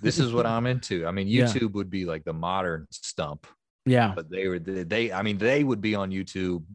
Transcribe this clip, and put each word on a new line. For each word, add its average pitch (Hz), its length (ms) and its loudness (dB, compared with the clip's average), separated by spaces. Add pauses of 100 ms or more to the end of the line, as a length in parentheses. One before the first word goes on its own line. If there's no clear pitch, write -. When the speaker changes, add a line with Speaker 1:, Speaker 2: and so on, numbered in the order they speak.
Speaker 1:
This 110 160 0
is 127 140 2
what 117 140 4
I'm 113 200 2
into. 117 400 0
I 85 60 -2
mean, 98 160 -2
Speaker 2:
Yeah. 120 200 6
Speaker 1:
YouTube 113 260 0
would 98 160 -4
be, 92 160 -2
like, 80 180 -4
the 82 100 -6
modern 85 560 -2
stump. - 580 -8 (380)
Speaker 2:
Yeah. 120 280 4
Speaker 1:
But 82 160 -8
they 95 180 -2
were, 90 120 -2
they, 92 240 -4
they, 107 280 0
I 95 120 -2
mean, 104 160 0
they 131 240 4
would 120 180 0
be 107 140 0
on 95 160 -2
YouTube 92 640 -4